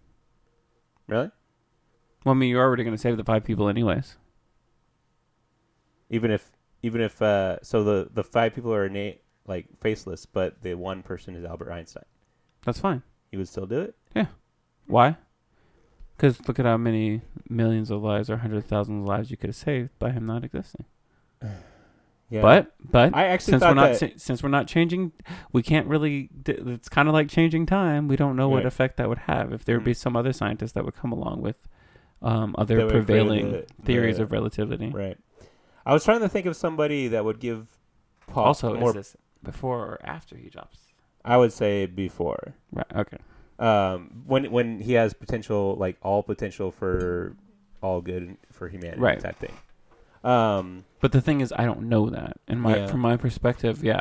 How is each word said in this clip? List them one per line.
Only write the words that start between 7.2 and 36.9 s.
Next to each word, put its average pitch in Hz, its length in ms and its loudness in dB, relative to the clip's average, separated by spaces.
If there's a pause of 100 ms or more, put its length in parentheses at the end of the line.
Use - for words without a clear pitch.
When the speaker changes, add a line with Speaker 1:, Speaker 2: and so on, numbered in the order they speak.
Speaker 1:
uh, 98 420 2
so 110 200 0
the, 104 300 0
the 101 100 -2
five 113 300 0
people 120 200 -4
are 101 120 0
innate, 101 360 -8 (260)
like, 92 180 -8 (140)
faceless, 101 460 -6
but - 360 -4
the 90 140 -6
one 95 260 -8
person 92 340 -14
is 85 100 -14
Albert 85 260 -12
Einstein. 85 320 -14 (600)
Speaker 2:
That's 120 160 -4
fine. 170 220 -2 (300)
Speaker 1:
You 98 80 -8
would 92 80 -6
still 98 180 -10
do 117 160 -4
it? 220 140 -10 (200)
Speaker 2:
Yeah. 220 120 0 (600)
Why? 123 280 4 (1040)
'Cause 135 300 4
look 127 120 -4
at 123 60 2
how 113 120 4
many 110 440 0 (280)
millions 113 400 0
of 104 140 -4
lives 107 260 -2
or 110 80 -2
hundreds 107 280 -4
of - 40 -10
thousands 104 320 -2
of 98 60 -4
lives 107 240 -4
you 117 60 -10
could - 100 -8
have - 80 -6
saved 135 420 -4
by 120 140 -2
him 113 140 -4
not 117 180 -4
existing. - 420 -12 (560)
Speaker 1:
<sighs> 117 60 -10 (800)
Yeah. 110 140 -2
Speaker 2:
But, 139 300 8 (160)
but 123 240 6
Speaker 1:
I 175 120 2
actually 185 260 0
Speaker 2:
since 180 120 6
Speaker 1:
thought 175 80 8
Speaker 2:
we're 135 100 6
not 135 180 6
Speaker 1:
that - 140 -2
Speaker 2:
cha-, - 40 -20
since - 240 -6
we're 139 60 -2
not 131 180 2
changing, 170 460 0 (400)
we 123 100 2
can't 156 260 2
really 147 420 -2 (140)
d-, 135 100 -2
it's 120 340 -8
kinda 151 240 4
like 156 160 4
changing 165 380 2
time. 156 420 0
We 135 80 2
don't 139 220 2
know 135 100 2
what 135 120 4
Speaker 1:
Right. 123 80 0
Speaker 2:
effect 131 280 -2
that 120 140 -2
would 123 80 -2
have 127 340 -4
if 113 140 -10
there 117 100 2
would 113 80 0
be 117 80 2
Speaker 1:
Mm. 117 60 0
Speaker 2:
some 123 180 -2
other 120 160 0
scientist 110 440 -4
that - 100 -4
would - 100 -8
come 123 160 -6
along - 300 -6
with, - 260 -8 (540)
um, 113 360 -2
other 113 200 2
Speaker 1:
That 113 80 4
would 110 80 0
create 110 120 4
Speaker 2:
prevailing 107 460 4
Speaker 1:
the, 90 140 -6 (180)
Speaker 2:
theories 117 320 2
Speaker 1:
the 110 80 0
Speaker 2:
of 107 80 -4
relativity. 107 600 -4
Speaker 1:
Right. 98 260 -6 (680)
I 131 60 2
was 151 140 4
trying 226 160 4
to 202 80 0
think 190 160 -2
of 170 100 -4
somebody 147 540 -2